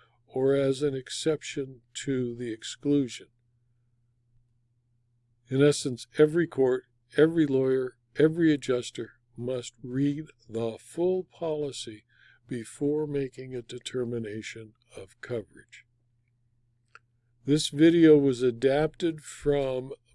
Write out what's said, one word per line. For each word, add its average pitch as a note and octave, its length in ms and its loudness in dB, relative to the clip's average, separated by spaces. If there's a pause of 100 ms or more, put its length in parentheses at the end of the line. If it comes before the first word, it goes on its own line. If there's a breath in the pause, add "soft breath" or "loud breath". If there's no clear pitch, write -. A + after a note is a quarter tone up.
(280 soft breath)
or C3+ 260 2
as C3+ 280 0
an C#3+ 140 0
exception C3+ 840 -6 (120)
to B2+ 420 -4
the A#2+ 160 -8
exclusion. C#3 760 -4 (2250)
In C3+ 120 2
essence, C#3+ 460 2 (100)
every D#3 300 4
court, C3 360 0 (340)
every D#3+ 280 4
lawyer, C3 500 0 (220)
every D#3+ 360 4
adjuster B2 580 -4 (260)
must B2 440 -6
read C#3+ 440 -2 (240)
the A2+ 300 -4
full F#3 460 -2 (120)
policy C#3+ 680 -8 (440 soft breath)
before D3 600 -4
making C3 480 -8
a B2 60 -6
determination A2+ 1120 -8 (240)
of G2 240 -18
coverage. - 640 -12 (1600)
This D3+ 240 0
video D#3+ 480 8
was C#3 240 2
adapted C#3+ 800 0
from C3+ 680 -2 (240)